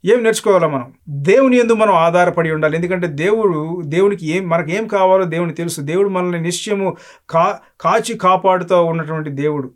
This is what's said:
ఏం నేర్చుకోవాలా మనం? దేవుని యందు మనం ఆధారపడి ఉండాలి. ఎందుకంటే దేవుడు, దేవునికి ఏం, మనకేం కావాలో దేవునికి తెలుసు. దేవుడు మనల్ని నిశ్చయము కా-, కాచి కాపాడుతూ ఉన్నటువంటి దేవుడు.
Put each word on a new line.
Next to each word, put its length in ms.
ఏం 180
నేర్చుకోవాలా 440
మనం? 260
దేవుని 480
యందు 160
మనం 200
ఆధారపడి 580
ఉండాలి. 240
ఎందుకంటే 320
దేవుడు, 800
దేవునికి 460
ఏం, 180
మనకేం 380
కావాలో 380
దేవునికి 320
తెలుసు. 240
దేవుడు 280
మనల్ని 320
నిశ్చయము 560
కా-, 260
కాచి 360
కాపాడుతూ 680
ఉన్నటువంటి 460
దేవుడు. 460